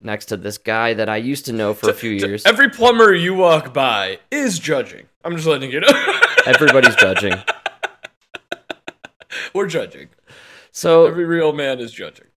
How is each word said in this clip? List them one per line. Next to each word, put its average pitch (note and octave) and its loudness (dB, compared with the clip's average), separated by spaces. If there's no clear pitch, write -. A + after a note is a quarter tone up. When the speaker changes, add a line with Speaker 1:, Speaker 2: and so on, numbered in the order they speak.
Speaker 1:
next G#2+ -10
to A2 -8
this G2 -10
guy A2+ -2
that G#2+ -4
I G#2+ -4
used C3+ -6
to B2+ -8
know A2 -2
for A2 -4
a - 2
Speaker 2:
To, - -6
Speaker 1:
few A2 -6
Speaker 2:
to G2 -4
Speaker 1:
years. G2+ -6
Speaker 2:
every A3+ 2
plumber A3+ 4
you F3 -2
walk D#3+ 2
by A2 -2
is B3+ -2
judging. C3+ -6
I'm E3+ -6
just D#3+ -6
letting C3+ 0
you C#3 -4
know. A3 0
<laughs> - 2
Speaker 1:
Everybody's C3 4
judging. F#2+ 2
Speaker 2:
We're G3 -2
judging. F#2+ -8
Speaker 1:
So E3 4
Speaker 2:
Every E3+ 0
real E3 0
man C#3 -4
is A#2 -10
judging. - -18